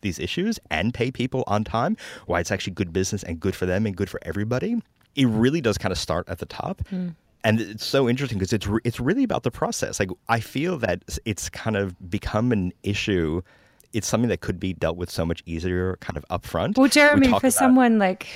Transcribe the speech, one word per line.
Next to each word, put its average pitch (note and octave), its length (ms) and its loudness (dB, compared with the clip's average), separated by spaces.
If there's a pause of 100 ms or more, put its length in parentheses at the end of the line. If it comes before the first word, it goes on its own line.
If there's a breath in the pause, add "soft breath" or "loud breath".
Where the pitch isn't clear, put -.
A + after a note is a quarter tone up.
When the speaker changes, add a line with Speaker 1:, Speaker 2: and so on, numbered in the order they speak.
Speaker 1:
these F#2+ 160 -4
issues F#3+ 420 -4 (120)
and F#2 240 0
pay C3 160 0
people B2+ 340 -2
on G#2 180 0
time, C#3 320 0 (300 loud breath)
why E2+ 140 0
it's F2 120 -2
actually F#2+ 220 -4
good F2 180 -4
business F#2+ 320 -2
and E2 160 -8
good F#2+ 160 0
for F#2 120 -2
them F#2+ 180 2
and G2 100 -2
good G2 140 -2
for - 140 -8
everybody. B2 580 -2 (340)
It C3+ 120 6
really B2 340 4
does A2 160 2
kind F#2 140 -2
of F2 80 -2
start E2 280 -2
at F2 120 -6
the - 80 -8
top. - 340 -8 (100)
Speaker 2:
Mm. F3+ 240 -6 (280)
Speaker 1:
And A2 180 4
it's G#2+ 240 -8
so B2+ 240 2
interesting B2 300 0
'cause F#2 120 0
it's G#2 160 0
re-, G2+ 160 0
it's - 160 -2
really G3 240 2
about G3+ 200 0
the - 80 0
process. - 480 -4
Like, F#2+ 100 -8 (180)
I A#2 120 2
feel D#3+ 400 -4
that F2+ 240 -2 (200)
it's - 260 -6
kind G#2+ 280 -4
of G2 180 -2 (140)
become G#2+ 420 0
an F#2 300 0
issue. F2+ 640 0 (500 soft breath)
It's G#2+ 140 -2
something A#2 220 2
that F2+ 100 0
could - 180 -4
be F#2 140 -4
dealt E2 240 -2
with F2 160 -6
so E2 140 -2
much E2 200 -4
easier F2+ 540 -2
kind - 160 -10
of D2 140 -8
upfront. F2+ 480 -2
Speaker 2:
Well, C4 60 8
Speaker 1:
We C4 80 6
Speaker 2:
Jeremy, D4 360 6
Speaker 1:
talk A#3+ 140 4
Speaker 2:
for C4 60 2
Speaker 1:
about A#3+ 80 4
Speaker 2:
someone, B3+ 440 6
like, G3 240 0 (120)